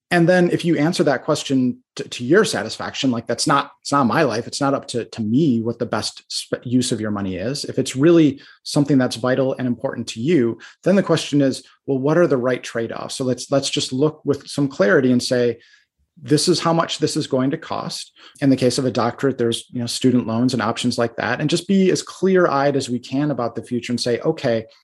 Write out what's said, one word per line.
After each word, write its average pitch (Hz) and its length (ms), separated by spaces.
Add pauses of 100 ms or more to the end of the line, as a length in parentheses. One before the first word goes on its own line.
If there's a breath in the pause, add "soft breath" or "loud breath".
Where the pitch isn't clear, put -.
(120)
And 170 160
then 180 220
if 156 160
you 170 120
answer 147 260
that 143 200
question 131 580 (140)
to, - 140
to 120 160
your 180 180
satisfaction, 104 680
like, 117 140
"That's - 220
not, 143 240 (100)
it's - 120
not 143 120
my 127 180
life. 117 240
It's - 120
not 139 140
up 127 140
to, 113 180
to - 160
me 117 400
what 113 180
the 123 60
best - 420
sp-, - 380
use 123 260
of 113 80
your 107 120
money 98 260
is." 117 260
If - 160
it's - 160
really 156 460 (220 loud breath)
something 147 340
that's 127 180
vital 131 420
and 127 80
important 120 440
to - 100
you, 120 400 (240 loud breath)
then 185 140
the 185 60
question 151 360
is, 135 240 (220 soft breath)
"Well, 135 140
what 147 180
are 175 100
the 143 80
right 123 260
trade-offs?" - 540
So - 80
let's, 127 260
let's 135 200
just - 240
look 147 320
with 135 200
some 143 220
clarity 147 460
and 123 100
say, 120 360 (640 soft breath)
"This 147 280
is 170 100
how 165 140
much 165 260
this 147 160
is 147 120
going 131 240
to - 60
cost." - 540 (300 loud breath)
In 143 80
the 131 60
case 127 220
of 135 80
a 127 60
doctorate, 120 460
there's, 117 320
you 123 100
know, 120 60
student 123 420
loans 117 260
and 117 80
options 117 360
like 120 200
that. 120 240
And 151 80
just 170 180
be 190 240
as 147 120
clear-eyed 160 720
as 135 140
we 123 100
can 147 320
about 120 240
the 110 80
future 123 280
and 120 80
say, 120 220
"Okay, 123 440 (180 soft breath)